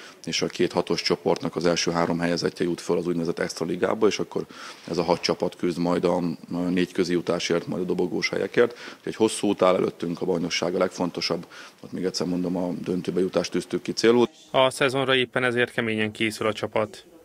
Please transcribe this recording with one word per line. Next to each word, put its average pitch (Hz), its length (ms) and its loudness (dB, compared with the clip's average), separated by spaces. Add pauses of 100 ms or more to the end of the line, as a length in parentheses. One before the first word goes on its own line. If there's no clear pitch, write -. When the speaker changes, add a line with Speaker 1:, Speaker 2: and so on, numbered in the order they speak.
(260)
Speaker 1:
és - 160 -4
a 90 60 0
két 85 240 0
hatos 87 300 0
csoportnak - 540 0
az 80 100 0
első 85 260 2
három 85 280 2
helyezettje 85 460 0
jut 85 160 -2
föl 87 160 0
az 87 100 -2
úgynevezett 82 320 -2
extra 90 260 -4
ligába, 98 420 2
és - 120 0
akkor - 260 -4 (420)
ez 82 100 -4
a 87 60 2
hat 85 180 2
csapat - 340 -2
küzd 87 220 -2
majd 87 260 0
a, 87 140 4 (360)
a 87 40 -2
négy 90 340 0
közi 90 220 0
jutásért, 85 540 0
majd 87 140 -4
a 90 40 -2
dobogós 90 440 0
helyekért. 98 420 2
Úgyhogy - 320 -16
egy - 120 -6
hosszú 110 320 2
út 101 140 2
áll 92 140 6
előttünk, 85 460 -2
a 87 40 -4
bajnokság 87 500 0
a - 20 0
legfontosabb, 87 680 -2 (360)
ott - 100 -16
még 87 120 -6
egyszer 90 240 -2
mondom, 90 300 0
a 90 140 -2 (120)
döntőbe 87 360 -2
jutást 90 320 0
tűztük - 300 -2
ki - 100 -6
célul. 117 380 6 (220)
Speaker 2:
A 131 180 4
szezonra 131 460 2
éppen 127 280 0
ezért 123 280 2
keményen 110 400 0
készül 110 360 -2
a 104 60 2
csapat. 107 520 -2 (200)